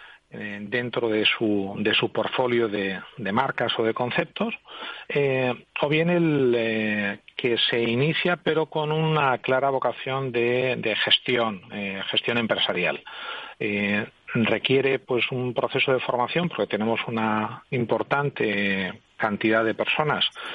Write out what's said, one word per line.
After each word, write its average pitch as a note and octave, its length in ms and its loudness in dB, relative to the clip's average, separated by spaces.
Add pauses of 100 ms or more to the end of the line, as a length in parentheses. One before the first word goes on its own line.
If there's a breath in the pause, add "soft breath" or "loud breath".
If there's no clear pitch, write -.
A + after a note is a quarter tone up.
(340 loud breath)
eh, G#2 280 -10
dentro A#2+ 480 -2
de G#2+ 160 2
su, G2+ 540 0
de G#2 140 2
su A2 160 0
portfolio A#2 600 0
de, G2 320 -4 (160)
de G2 160 -4
marcas B2+ 440 0
o A#2 60 0
de A2+ 100 2
conceptos, E3+ 600 -2 (540 loud breath)
eh, C3 560 0 (160)
o D3 80 0
bien D#3+ 200 2
el, D3+ 460 4
eh, G#2+ 640 0 (160)
que A#2+ 220 0 (120)
se A#2+ 120 2
inicia D3 560 2
pero D#3 300 0
con D3+ 260 -2
una D#3 460 2
clara C3 300 2
vocación C3 640 -2
de, A#2+ 460 2
de A2 180 -2
gestión, A2+ 680 0 (120)
eh, G2 360 -6
gestión A#2+ 280 0
empresarial. F#2+ 680 0 (560 loud breath)
Eh, G#2 480 0 (260)
requiere B2+ 680 2
pues A#2+ 320 -2
un B2 220 -4
proceso C3 380 0
de B2+ 80 4
formación B2+ 480 0
porque G#2+ 180 0
tenemos G#2+ 420 0
una A2 640 -2
importante G#2+ 1300 0 (160)
cantidad A2 460 2
de G#2+ 120 0
personas C#3 500 0 (300 loud breath)